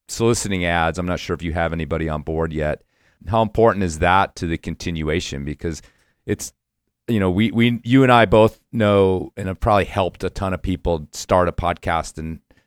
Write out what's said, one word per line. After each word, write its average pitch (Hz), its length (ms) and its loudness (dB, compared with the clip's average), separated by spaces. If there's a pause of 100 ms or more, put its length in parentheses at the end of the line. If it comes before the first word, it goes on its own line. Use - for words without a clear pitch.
soliciting 107 580 -2
ads. 82 320 0
I'm 87 80 -4
not 87 140 -4
sure - 140 -6
if 78 80 -8
you 82 120 -4
have 85 180 -2
anybody 80 360 -4
on 76 140 -4
board 80 300 -4
yet. 76 300 -4 (460)
How 113 140 2
important 110 420 2
is 80 160 -4
that 90 360 2
to 92 100 -6
the 82 120 -2
continuation? 80 840 -6
Because 73 360 -8 (460)
it's, - 260 -6 (560)
you 113 120 0
know, 95 100 2
we, 101 220 2
we, 117 320 2
you 131 180 4
and 127 100 6
I 117 140 6
both 107 340 4 (120)
know 98 680 2
and 98 100 -8
have 92 120 -8
probably 101 260 2
helped - 380 -4
a 92 40 -4
ton 95 240 -4
of 90 80 -6
people 85 520 -4
start 90 360 2
a 82 40 0
podcast 87 640 -4
and 80 220 -10 (260)